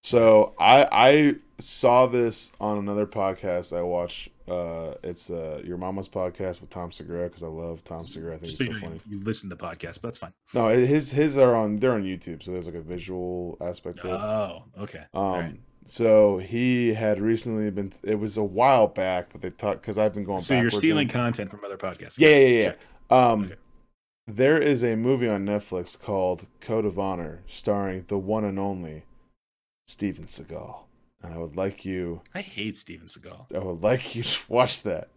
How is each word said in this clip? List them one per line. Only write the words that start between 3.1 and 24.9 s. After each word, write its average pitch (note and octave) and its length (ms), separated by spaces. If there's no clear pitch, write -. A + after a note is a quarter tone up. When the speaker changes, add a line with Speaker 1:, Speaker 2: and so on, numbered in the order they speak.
Speaker 1:
I F2 60
watch. F2 480
Uh, E2 460
it's, F2+ 260
uh, D#2+ 360
Your F2 100
Mama's F#2+ 320
Podcast F#2 540
with E2+ 80
Tom F2 240
Segura, E2+ 360
'cause E2+ 140
I E2 40
love E2 360
Tom E2 200
Segura. D#2+ 320
I - 20
think E2 140
Speaker 2:
Just - 80
Speaker 1:
he's B2+ 80
so A#2 80
Speaker 2:
because G#2 80
Speaker 1:
funny. E2 260
Speaker 2:
you G2+ 120
listen G#2 280
to E2+ 80
podcasts, E2+ 440
but - 20
that's A#2 160
fine. - 140
Speaker 1:
No, A2+ 160
his, B2+ 420
his C#3+ 260
are B2 160
on, G#2+ 240
they're B2+ 140
on G#2 120
YouTube, F2+ 400
so F2+ 80
there's, F2+ 160
like, E2+ 80
a E2+ 60
visual F2+ 760
aspect F2 400
to F#2 100
it. - 40
Speaker 2:
Oh, G#2 500
okay. G2+ 200
Speaker 1:
Um, F#2+ 80
Speaker 2:
All F#2 200
right. E2 180
Speaker 1:
so G#2+ 540
he A#2 560
had G#2+ 260
recently A2 520
been, F#2+ 200
it G#2 160
was G#2 180
a G#2+ 60
while A2+ 440
back, F#2 460
but - 80
they F#2+ 80
talked, - 340
'cause G2+ 140
I've G#2+ 160
been G#2 100
going F#2+ 180
Speaker 2:
So A2 120
you're B2 120
Speaker 1:
backwards G#2+ 120
Speaker 2:
stealing D#3 280
Speaker 1:
and - 60
Speaker 2:
content A#2 400
from G2+ 140
other G2 120
podcasts. - 400
Speaker 1:
Yeah, D3+ 120
Speaker 2:
Good. D3 100
Speaker 1:
yeah, C3+ 80
yeah. G2 80
Speaker 2:
Check. - 80
Speaker 1:
Um, A#2+ 340
Speaker 2:
Okay. F#2 100
Speaker 1:
there C3 340
is C3+ 220
a A#2 120